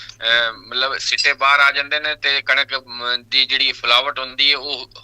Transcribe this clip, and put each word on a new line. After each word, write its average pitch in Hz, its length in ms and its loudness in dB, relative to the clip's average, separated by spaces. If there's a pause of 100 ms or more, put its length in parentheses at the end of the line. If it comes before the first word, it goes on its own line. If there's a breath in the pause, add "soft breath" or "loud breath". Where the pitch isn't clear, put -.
(220 loud breath)
ਅਹ, 117 320 2
ਮਤਲਬ 127 440 -4
ਸਿੱਟੇ - 360 0
ਬਾਹਰ 139 260 4
ਆ 139 120 6
ਜਾਂਦੇ 143 280 -2
ਨੇ 151 160 -4
ਤੇ 139 260 -2
ਕਣਕ, 135 340 0
ਅਮ, 123 520 -6
ਦੀ 131 180 2
ਜਿਹੜੀ 131 260 0
ਫੁਲਾਵਟ 131 480 0
ਹੁੰਦੀ 131 320 0
ਹੈ 143 60 2
ਉਹ 131 320 -10 (140)